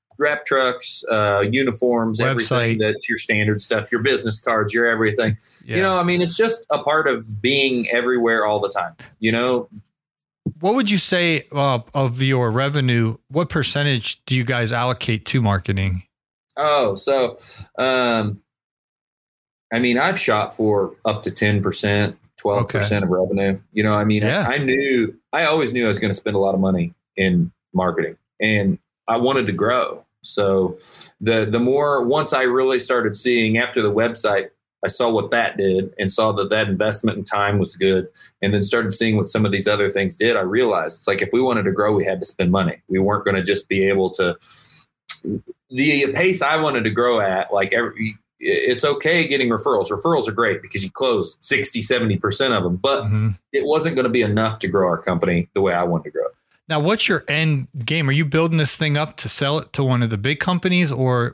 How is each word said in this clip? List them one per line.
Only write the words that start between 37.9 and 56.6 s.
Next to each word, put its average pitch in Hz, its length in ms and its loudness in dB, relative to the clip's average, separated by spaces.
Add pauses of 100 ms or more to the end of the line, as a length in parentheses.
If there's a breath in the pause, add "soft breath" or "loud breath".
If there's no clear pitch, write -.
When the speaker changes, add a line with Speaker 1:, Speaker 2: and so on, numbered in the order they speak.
Speaker 1:
and 101 120 0
then 104 80 2
started 113 300 0
seeing 110 240 0
what 101 140 0
some 107 160 0
of 98 80 0
these 98 160 0
other 101 200 2
things 98 280 -2
did, 117 180 2
I 101 60 0
realized 95 560 0
it's - 100 -2
like, 98 140 0
if 95 100 -2
we 117 100 2
wanted 120 220 0
to 92 80 0
grow, 104 240 0
we 92 80 0
had 92 160 -2
to 87 60 -8
spend 90 260 -2
money. 90 380 0
We 92 100 0
weren't 98 240 0
gonna 98 180 0
just 95 280 -2
be 98 180 2
able 95 240 2
to, 87 260 -2 (1300 loud breath)
the 139 440 0
pace 180 280 0
I 147 160 0
wanted 143 260 0
to 110 60 2
grow 117 320 2
at, 95 320 0
like, 98 200 0
every, 110 440 -4 (220)
it's 123 440 0
okay 156 440 0
getting 131 220 0
referrals. 107 400 0
Referrals 110 380 0
are 110 60 -4
great 104 300 0
because 98 200 -6
you 95 60 -6
close 120 520 -2
sixty, - 380 -2
seventy 113 380 0
percent 117 380 0
of 95 80 0
them, 90 120 -2
but 131 280 0
Speaker 2:
Mm-hmm. 107 260 0 (240)
Speaker 1:
it 139 120 0
wasn't 156 300 0
gonna 127 140 0
be 117 140 2
enough 110 360 0
to 101 80 -4
grow 92 200 2
our 85 100 0
company 87 560 0
the 98 80 0
way 92 120 2
I 87 100 0
wanted 85 220 -2
to - 60 -12
grow. - 140 -4 (420)